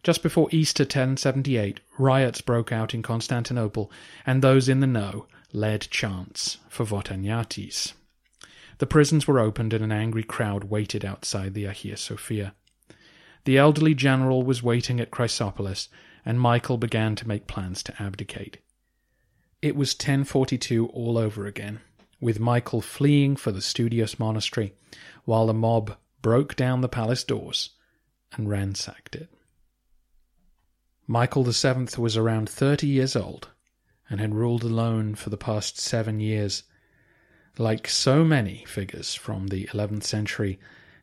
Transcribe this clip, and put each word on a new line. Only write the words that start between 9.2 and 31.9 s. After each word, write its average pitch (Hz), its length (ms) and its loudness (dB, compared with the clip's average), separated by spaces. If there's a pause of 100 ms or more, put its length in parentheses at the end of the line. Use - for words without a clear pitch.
were 135 120 6
opened 110 340 2
and 110 100 0
an 110 80 0
angry 110 320 -2
crowd 101 420 -4
waited 104 380 -4
outside 98 500 -6
the 104 120 -6
Hagia 101 320 -10
Sophia. 104 560 -8 (920)
The 135 120 4
elderly 151 380 6
general 131 480 2
was 123 180 0
waiting 120 380 0
at 110 100 -4
Chrysopolis, 101 760 -4 (380)
and 120 140 0
Michael 120 380 2
began 110 380 0
to 117 120 -8
make 104 200 -4
plans 92 360 -8
to - 180 -12
abdicate. - 560 -10 (1040)
It 147 140 0
was 139 200 0
ten 139 300 2
forty-two 123 600 0
all 117 300 -2
over 104 300 -2
again, 104 320 -10 (420)
with 113 180 0
Michael 120 420 2
fleeing 143 540 4
for - 160 -4
the - 100 -6
Studios 113 580 -2
Monastery, 110 560 -2 (500)
while 113 220 4
the 110 60 2
mob 113 440 0 (240)
broke 123 340 2
down 127 260 2
the 123 80 0
palace 113 340 -2
doors - 480 -6 (640)
and 107 140 -4
ransacked 98 680 -6
it. 160 140 -12 (1800)
Michael 123 340 2
the 120 100 0
seventh 127 440 0